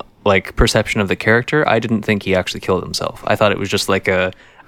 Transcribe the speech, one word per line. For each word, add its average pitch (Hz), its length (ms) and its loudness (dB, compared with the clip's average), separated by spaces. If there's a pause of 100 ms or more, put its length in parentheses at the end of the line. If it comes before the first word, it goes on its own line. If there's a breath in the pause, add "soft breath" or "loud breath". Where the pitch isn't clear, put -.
(260)
like, 98 300 2
perception 113 460 2
of 101 60 0
the 92 80 -2
character, 123 520 0
I 113 120 4
didn't 110 240 -2
think 104 200 -2
he 95 120 0
actually 92 260 -2
killed 92 220 -2
himself. - 420 -8
I 104 100 2
thought 104 160 2
it 95 80 -2
was 98 100 -4
just - 200 -2
like 95 180 0
a, 92 240 2 (360 loud breath)